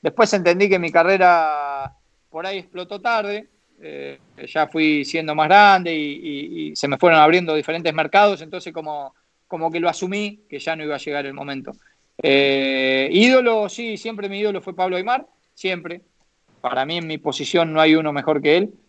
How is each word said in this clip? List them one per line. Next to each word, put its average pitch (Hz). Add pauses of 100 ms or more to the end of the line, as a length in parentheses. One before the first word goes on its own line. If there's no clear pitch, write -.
Después 202
entendí 185
que 190
mi 170
carrera 160 (380)
por 165
ahí 196
explotó 180
tarde. 214 (320)
Eh, 139 (280)
ya 156
fui 156
siendo 156
más 156
grande 185
y, 151 (100)
y, 156
y 151
se 143
me 139
fueron 165
abriendo 160
diferentes 160
mercados. 185
Entonces 170
como, 151 (320)
como 165
que 165
lo 175
asumí, 202
que 143
ya 160
no 156
iba 147
a -
llegar 143
el 139
momento. 139 (500)
Eh, 135
ídolo, 226
sí, 226
siempre 208
mi 196
ídolo 202
fue 185
Pablo 185
Aimar, 240 (280)
siempre. 175 (600)
Para 127
mí 165
en 165
mi 156
posición 156
no 156
hay 156
uno 156
mejor 143
que 147
él. 208 (180)